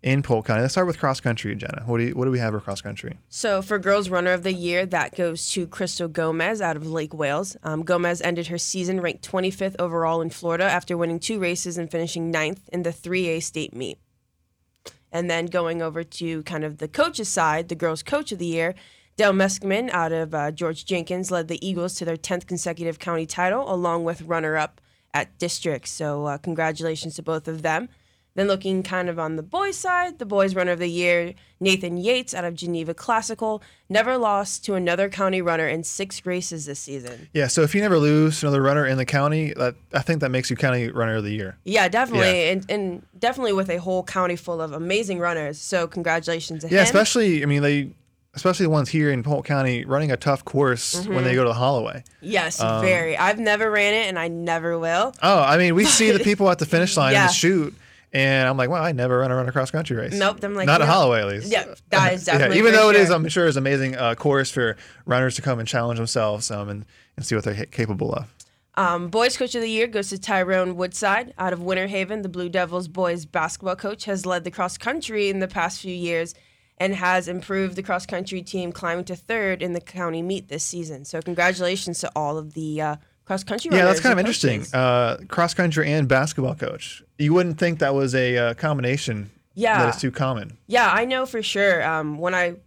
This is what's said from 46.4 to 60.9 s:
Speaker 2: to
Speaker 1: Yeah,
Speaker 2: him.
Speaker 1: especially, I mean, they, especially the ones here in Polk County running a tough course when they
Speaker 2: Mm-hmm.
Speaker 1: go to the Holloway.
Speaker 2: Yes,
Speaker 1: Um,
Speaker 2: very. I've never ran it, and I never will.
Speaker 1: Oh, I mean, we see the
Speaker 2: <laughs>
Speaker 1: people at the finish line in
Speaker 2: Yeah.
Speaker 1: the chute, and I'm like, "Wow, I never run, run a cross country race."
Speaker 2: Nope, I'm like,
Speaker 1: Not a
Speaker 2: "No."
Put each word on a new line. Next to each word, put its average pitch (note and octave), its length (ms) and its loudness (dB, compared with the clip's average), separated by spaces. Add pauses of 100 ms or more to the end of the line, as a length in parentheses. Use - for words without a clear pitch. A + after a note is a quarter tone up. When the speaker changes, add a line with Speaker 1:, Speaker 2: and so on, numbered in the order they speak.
Speaker 2:
to E3 60 -8
Speaker 1:
Yeah, F3+ 120 6
Speaker 2:
him. - 20 8
Speaker 1:
especially, G#3 600 4
I - 40 0
mean, C#3+ 160 2
they, C#3+ 260 2 (460)
especially F3+ 320 2
the - 20 4
ones D3+ 200 2
here D3+ 220 2
in B2+ 120 0
Polk C#3+ 240 -2
County C3 380 0
running C#3 260 0
a B2 60 0
tough - 280 0
course C3+ 500 2 (120)
when C3+ 180 0
they B2+ 60 2
Speaker 2:
Mm-hmm. B2 40 4
Speaker 1:
go B2+ 100 4
to A#2+ 40 4
the A2+ 60 2
Holloway. B2 480 0 (180)
Speaker 2:
Yes, E3+ 400 -2
Speaker 1:
Um, A2+ 240 2
Speaker 2:
very. E3+ 320 2
I've G#3 220 2
never G#3+ 320 2
ran G#3 240 2
it, A3 120 0
and F#3 120 -4
I E3+ 100 -2
never E3+ 500 -2
will. F3 420 0
Speaker 1:
Oh, F3+ 200 6
I C#3+ 160 6
mean, F3+ 180 6
we G3+ 100 6
see A3 260 6
the G3 80 6
Speaker 2:
<laughs> - 40 0
Speaker 1:
people G3+ 260 4
at F3 100 2
the D3+ 80 -2
finish F3 280 2
line C#3 200 4
in G3+ 60 6
Speaker 2:
Yeah. F#3 60 6
Speaker 1:
the F3 60 4
chute, E3 400 2 (380)
and C3+ 380 4
I'm C3+ 80 0
like, B2+ 120 2
"Wow, E3+ 120 0
I E3 100 0
never B2+ 280 2
run, C3 120 2
run B2+ 160 0
a B2+ 40 -4
cross C3 180 0
country D#3 260 -4
race." - 180 -4
Speaker 2:
Nope, G3+ 300 0
I'm G3+ 120 -4
like, G3 120 -2
Speaker 1:
Not E3 140 6
a D3+ 40 4
Speaker 2:
"No." D3 60 4